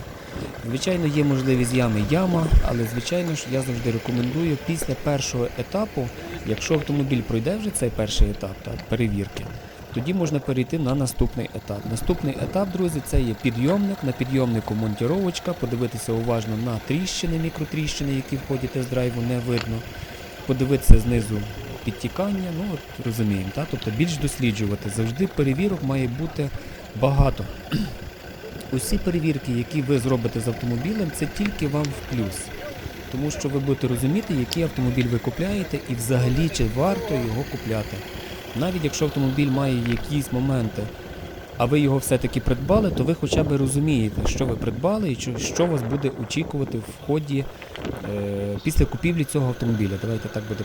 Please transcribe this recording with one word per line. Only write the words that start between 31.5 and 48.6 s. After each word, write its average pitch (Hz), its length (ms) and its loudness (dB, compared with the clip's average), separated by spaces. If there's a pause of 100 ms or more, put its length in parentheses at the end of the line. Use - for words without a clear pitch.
вам 147 160 0
в 139 320 -4
плюс. 101 220 -2 (720)
Тому 143 200 -2
що - 180 -4
ви 139 100 0
будете 135 280 0
розуміти, 135 460 0
який 139 300 0
автомобіль 127 480 2
ви 120 80 2
купляєте 175 600 -2 (100)
і 127 60 0
взагалі 123 540 2
чи - 160 2 (100)
варто 180 380 2
його 120 380 0
купляти. 110 460 -4 (580)
Навіть 170 280 0
якщо 151 220 0
автомобіль 139 440 2
має 135 260 2 (140)
якісь 131 420 0
моменти, 123 500 0 (760)
а 120 80 4
ви 147 140 4
його 139 180 4
все-таки 127 440 2
придбали, 165 500 4
то - 120 0
ви 156 100 4
хоча 156 300 2
б 147 140 2
розумієте, 135 720 4
що - 180 2
ви 120 100 0
придбали 160 560 0
і 117 40 0
що, 120 220 -6
що 147 280 0
вас 156 160 0
буде 135 300 0 (120)
очікувати 143 540 -4
в - 300 -10
ході, 143 380 0 (680)
е, 101 480 -2